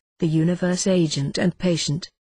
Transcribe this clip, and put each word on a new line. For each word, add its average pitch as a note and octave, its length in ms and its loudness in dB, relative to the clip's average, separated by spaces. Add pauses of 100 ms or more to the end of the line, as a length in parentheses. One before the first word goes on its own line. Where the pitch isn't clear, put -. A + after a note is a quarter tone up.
(200)
the F3 80 0
universe F3 580 0
agent E3 540 0
and - 180 0
patient, E3 500 -2 (160)